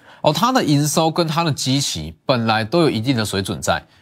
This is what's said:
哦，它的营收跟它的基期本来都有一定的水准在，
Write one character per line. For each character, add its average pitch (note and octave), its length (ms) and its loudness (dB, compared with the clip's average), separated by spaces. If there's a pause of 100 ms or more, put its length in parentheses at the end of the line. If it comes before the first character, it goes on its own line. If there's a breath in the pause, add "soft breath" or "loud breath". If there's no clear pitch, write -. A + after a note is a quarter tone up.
(220 loud breath)
哦， D3+ 100 2
它 G3+ 220 0
的 A#3 100 2
营 D3 240 2
收 D#3+ 240 0
跟 E3 160 0
它 D#3 160 -2
的 E3 80 0
基 C3+ 300 -2
期 D#2+ 340 -6 (100)
本 A#2+ 200 0
来 A2 180 2
都 D#3+ 200 0
有 D3 60 4
一 A2 120 -2
定 C3+ 120 0
的 A2 120 0
水 G2 160 -2
准 F#2+ 200 -6
在， D#2+ 220 -2 (180 soft breath)